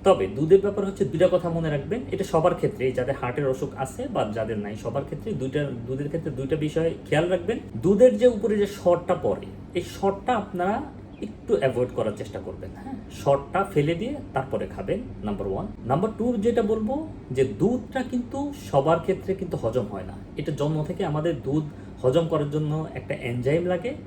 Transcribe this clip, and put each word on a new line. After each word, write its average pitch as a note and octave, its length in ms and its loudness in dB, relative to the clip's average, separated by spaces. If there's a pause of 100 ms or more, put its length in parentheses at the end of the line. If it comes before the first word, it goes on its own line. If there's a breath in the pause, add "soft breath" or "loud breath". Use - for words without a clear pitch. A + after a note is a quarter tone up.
তবে A#2 240 6
দুধের D#3+ 340 6
ব্যাপার G3+ 240 0
হচ্ছে F#3+ 200 -2
দুইটা E3+ 260 4
কথা D#3 180 2
মনে E3 200 0
রাখবেন, D3 300 -2 (120)
এটা F#3+ 120 -2
সবার E3+ 320 4
ক্ষেত্রেই, C3 360 0
যাদের B2+ 300 0
হার্টের B2+ 260 -2
অসুখ C3 300 0
আছে F3+ 300 -6
বা C#3 260 -2
যাদের A2 240 -2
নাই, G#2 260 -4
সবার C3 200 -2
ক্ষেত্রে G3 300 -6
দুইটা, C3+ 380 -2 (160)
দুধের C#3 200 -4
ক্ষেত্রে D#3 240 -4
দুইটা C3+ 240 -2
বিষয় D#3+ 380 0 (160)
খেয়াল F3 200 4
রাখবেন। F#3 300 0 (180)
দুধের G#3 400 8
যে A#3+ 100 6
উপরে G#3+ 300 2
যে G3+ 100 2
সরটা F3 480 2
পড়ে, G#2 320 -2 (260)
এই F3+ 80 0
সরটা G3 560 0
আপনারা F#3+ 440 -2 (400)
একটু - 360 -2
অ্যাভয়েড B2 380 2
করার G#2+ 220 0
চেষ্টা - 220 -8
করবেন, F#2 360 -10
হ্যাঁ? - 180 -10 (180)
সরটা - 600 2
ফেলে D3+ 220 4
দিয়ে A#3 200 -4 (180)
তারপরে C3 340 -2
খাবেন, G2 320 -4 (240)
নাম্বার G2+ 240 -4
ওয়ান। G2 200 -4 (180)
নাম্বার F3 320 2
টু A#3+ 200 2
যেটা A3+ 240 4
বলবো A3 460 0 (240)
যে B2+ 140 4
দুধটা A#3+ 580 0
কিন্তু C4+ 500 -4 (180)
সবার D3+ 280 6
ক্ষেত্রে F#3 360 -2
কিন্তু E3+ 220 -6
হজম B2 340 0
হয় F#2+ 120 -8
না। F#2 100 -12 (240)
এটা D3 140 -4
জন্ম D3+ 320 0
থেকে F3+ 220 -4
আমাদের D#3 280 0 (100)
দুধ D3+ 200 0 (380 loud breath)
হজম D#3+ 260 4
করার D3+ 220 2
জন্য D3+ 440 0
একটা C3 220 -6
এনজাইম B2+ 500 0
লাগে F3+ 280 -2 (140)